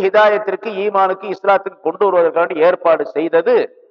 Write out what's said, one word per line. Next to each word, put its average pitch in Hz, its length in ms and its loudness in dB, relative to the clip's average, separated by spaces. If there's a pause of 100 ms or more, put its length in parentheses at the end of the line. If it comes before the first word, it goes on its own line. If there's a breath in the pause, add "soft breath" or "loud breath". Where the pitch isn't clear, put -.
ஹிதாயத்திற்கு, 208 640 0 (160)
ஈமானுக்கு, 190 500 -2
இஸ்லாத்துக்கு 190 520 -2
கொண்டு 160 200 -2
வருவதற்கான 170 500 0 (120)
ஏற்பாடு 160 360 0 (120)
செய்தது 170 380 0 (360)